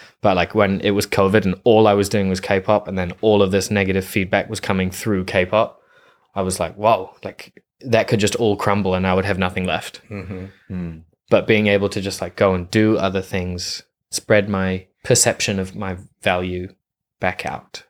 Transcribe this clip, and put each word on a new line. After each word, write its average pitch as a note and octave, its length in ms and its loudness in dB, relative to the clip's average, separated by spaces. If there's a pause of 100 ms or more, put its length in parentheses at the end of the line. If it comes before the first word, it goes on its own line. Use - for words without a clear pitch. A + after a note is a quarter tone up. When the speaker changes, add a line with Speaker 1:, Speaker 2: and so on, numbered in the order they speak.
(200)
Speaker 1:
But, G2 160 2
like, F2 180 0
when G2 280 2
it G#2 100 2
was G2+ 140 0
covid G2 380 2
and F#2 100 0 (100)
all A2 220 6
I G#2 80 6
was G2+ 140 2
doing G2 200 0
was F#2 120 -2
K-pop, G2+ 480 0
and F#2+ 100 -8
then F2 140 -4 (100)
all G#2+ 200 6
of F#2+ 80 2
this F#2+ 200 0
negative F#2+ 340 0
feedback G2 440 -2
was G#2+ 120 -8
coming F#2+ 300 -2
through F#2+ 340 -2
K-pop, F#2+ 560 0 (540)
I G2 80 -2
was F#2 180 -4
like, E2 160 -6
"Whoa, G#2 380 0 (100)
like, - 380 -18 (180)
that A2+ 280 0
could A2 120 2
just G2+ 160 0
all G#2+ 200 2
crumble G2+ 380 0
and F#2 120 0
I F#2 80 2
would F#2+ 100 2
have G2 140 -2
nothing F#2 260 -2
left." - 440 -6
Speaker 2:
Mm-hmm. F#2 360 -12 (260)
Speaker 3:
Mm. E2+ 320 -10 (260)
Speaker 1:
But G2 180 2
being G#2+ 200 4
able G2+ 220 4
to G#2 120 -6
just, G2 200 -6
like, F2 160 -10
go G2 180 2
and F2+ 160 -6
do A2 280 4
other F#2+ 240 -2
things, F2+ 600 -8 (280)
spread G#2 380 0
my F#2+ 380 -2 (160)
perception A2+ 560 0
of F#2+ 160 -6
my F#2+ 220 -8 (260)
value F2+ 460 -2 (520)
back F#2 260 -4
out. - 420 -12